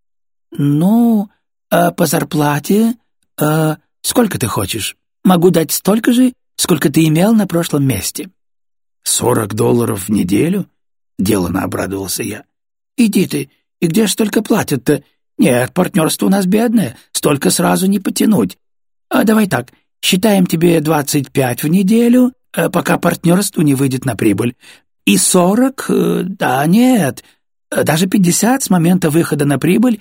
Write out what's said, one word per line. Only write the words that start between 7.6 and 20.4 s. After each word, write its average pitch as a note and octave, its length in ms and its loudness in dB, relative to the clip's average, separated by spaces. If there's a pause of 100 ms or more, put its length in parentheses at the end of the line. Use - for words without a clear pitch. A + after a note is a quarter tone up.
месте. - 420 -6 (720)
Сорок A2+ 540 -2
долларов A#2 520 0
в - 20 -8
неделю? G#2+ 580 0 (500)
Делано F#2+ 460 -2
обрадовался G2 580 -6
я. G#2 220 -10 (520)
Иди G#3 300 0
ты, C#3 240 -6 (300)
и F3 80 0
где G#3+ 180 0
ж F#3 60 0
столько A3 320 -2
платят-то? D3 600 -2 (360)
Нет, B2+ 340 2
партнёрство E3 540 0
у - 20 2
нас G3 160 2
бедное, G#3 500 0 (160)
столько D3 380 -2
сразу F3+ 380 0
не G3 100 2
потянуть. G3+ 640 0 (500)
А B3 140 0
давай G#3+ 240 2
так, B2+ 260 -6 (300)
считаем G3 420 2